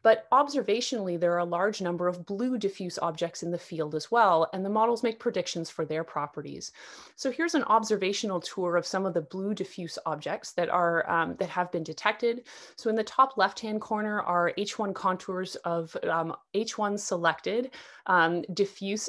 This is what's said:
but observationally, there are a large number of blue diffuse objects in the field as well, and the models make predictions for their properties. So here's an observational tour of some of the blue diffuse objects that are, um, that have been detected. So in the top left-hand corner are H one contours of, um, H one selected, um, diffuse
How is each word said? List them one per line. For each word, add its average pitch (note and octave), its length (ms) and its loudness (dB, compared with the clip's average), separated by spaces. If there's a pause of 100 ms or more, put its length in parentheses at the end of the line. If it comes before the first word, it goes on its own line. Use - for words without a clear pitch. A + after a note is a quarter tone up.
but - 280 8
observationally, A#3+ 880 2
there E3+ 140 2
are F3 60 2
a F3 80 0
large F#3 340 0
number F3 260 0
of F3+ 200 -2
blue A#3+ 320 -2
diffuse G3 400 -4
objects E3 440 -4
in E3+ 80 -4
the F3 80 -2
field D#3 360 -6
as D3+ 160 -4
well, F#3+ 420 6
and F#3+ 100 -4
the G3 60 -2
models A3 340 2
make A3+ 160 0
predictions F3+ 520 -4
for D#3+ 160 -6
their D#3 180 -2
properties. D3 680 -8 (440)
So C4+ 140 -2
here's E4 240 0
an C#4+ 100 2
observational G3+ 760 2
tour F3 360 -2
of E3+ 80 2
some F#3+ 220 -2
of F3 80 -2
the E3 80 0
blue F#3+ 320 -4
diffuse - 500 -8
objects D#3 480 -6
that F3 160 0
are, E3+ 420 2
um, E3+ 280 0
that F3+ 100 -2
have F3+ 240 -2
been E3 120 -2
detected. A3+ 640 -2 (300)
So A3+ 140 -2
in A3 60 2
the A3 60 2
top C4 360 2
left-hand G#3+ 420 0
corner G#3 400 -2
are F3 380 2
H G3+ 200 -4
one G3+ 140 -2
contours F#3 720 -2
of, E3+ 320 -2 (100)
um, E3 300 0 (160)
H A3 240 -2
one G#3 220 0
selected, F#3 720 0 (380)
um, F3 340 4 (100)
diffuse G3 560 -2